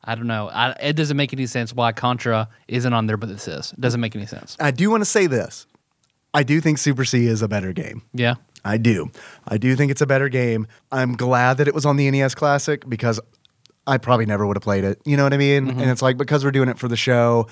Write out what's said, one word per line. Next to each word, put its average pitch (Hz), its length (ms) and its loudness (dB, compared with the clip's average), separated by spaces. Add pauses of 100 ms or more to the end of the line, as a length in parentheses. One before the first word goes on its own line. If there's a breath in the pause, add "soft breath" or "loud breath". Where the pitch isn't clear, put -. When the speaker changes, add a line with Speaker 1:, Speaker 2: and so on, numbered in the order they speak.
Speaker 1:
I 113 120 -6
don't 120 120 -8
know. 107 220 -4
I, 123 220 -2 (100)
it 143 140 0
doesn't 147 220 0
make 143 160 -2
any 135 120 -4
sense 120 280 -4
why 117 180 2
Contra 117 580 -2 (180 soft breath)
isn't 123 260 -2
on 110 140 2
there, 107 100 -2
but 107 120 -8
this 98 180 -12
is. - 260 -10
It - 80 -14
doesn't 120 200 -2
make 110 140 -6
any 101 100 -8
sense. - 340 -16
Speaker 2:
I 147 120 2
do 175 180 2
wanna 214 160 2
say 196 220 2
this. - 380 -4 (680)
I 147 100 4
do 147 180 2
think 156 160 2
Super 135 280 0
C 120 220 2
is 113 140 0
a 110 60 0
better 98 260 -4
game. - 280 -8 (120)
Speaker 1:
Yeah. 123 220 0 (280)
Speaker 2:
I 104 140 0
do. 110 320 2 (380 loud breath)
I 107 100 -2
do 127 180 2
think 139 160 2
it's 131 100 -2
a 147 60 4
better 135 220 2
game. 117 380 -2 (240 soft breath)
I'm 127 240 0
glad 123 420 2
that 147 100 2
it 143 60 0
was 143 120 -2
on 143 100 4
the 143 120 2
N 139 80 2
E 139 60 2
S 135 140 0
Classic 143 520 0
because 113 320 -2 (680)
I 135 100 2
probably 120 300 2
never 104 180 0
would 101 120 0
have - 60 -4
played 98 200 0
it. 98 220 -2
You 143 120 2
know 143 60 4
what 139 100 2
I 143 40 0
mean? 139 300 2
Speaker 1:
Mm-hmm. 127 120 -4
Speaker 2:
And 135 100 2
it's 123 140 0
like, 131 140 2
because 139 280 0
we're 139 60 2
doing 131 180 2
it 120 80 -6
for 123 100 -6
the 117 100 -2
show, 120 540 2